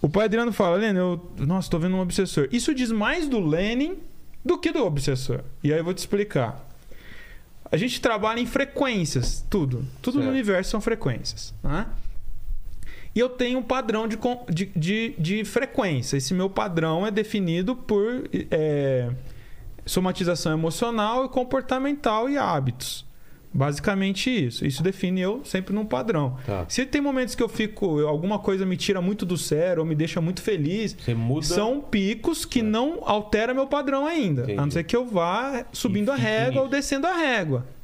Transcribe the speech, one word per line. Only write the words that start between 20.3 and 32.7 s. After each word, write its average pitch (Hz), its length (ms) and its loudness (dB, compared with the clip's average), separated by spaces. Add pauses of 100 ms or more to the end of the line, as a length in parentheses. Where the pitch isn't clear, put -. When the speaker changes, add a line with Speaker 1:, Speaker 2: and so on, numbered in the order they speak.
Speaker 1:
emocional 214 720 2
e 254 40 -4
comportamental 262 1000 0
e 285 80 0
hábitos. 147 680 -2 (460)
Basicamente 190 760 0
isso. 151 380 0
Isso 139 160 0
define 185 400 0
eu 208 200 -2
sempre 190 320 -4
num 214 120 -2
padrão. 208 580 0
Speaker 2:
Tá. 95 240 -2
Speaker 1:
Se - 160 0
tem 285 160 0
momentos 262 340 0
que - 80 0
eu 226 60 2
fico, 208 500 0
eu, 147 80 4
alguma 170 320 0
coisa 190 280 0
me 185 100 0
tira 190 240 0
muito 202 240 0
do 175 140 0
sério 170 440 2
ou 160 60 0
me 160 60 2
deixa 160 260 0
muito 165 220 -2
feliz, 190 580 0
Speaker 2:
Você 120 140 0
muda. 123 320 0
Speaker 1:
são 214 340 2
picos 226 640 0
que - 160 2
Speaker 2:
Tá. 220 80 0
Speaker 1:
não 262 360 0